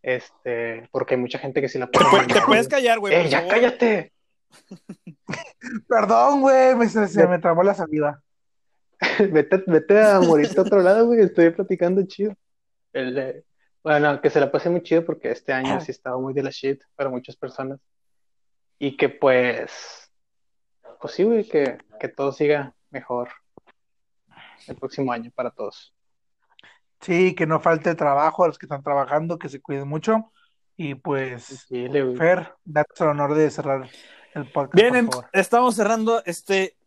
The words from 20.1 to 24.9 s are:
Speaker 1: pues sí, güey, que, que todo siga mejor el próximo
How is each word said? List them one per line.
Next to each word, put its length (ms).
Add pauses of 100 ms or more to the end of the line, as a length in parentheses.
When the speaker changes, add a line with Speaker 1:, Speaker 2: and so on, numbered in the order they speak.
Speaker 1:
pues 140
sí, 100
güey, 240
que, 300 (220)
que 80
todo 240
siga 420 (160)
mejor 400 (1400)
el 80
próximo 360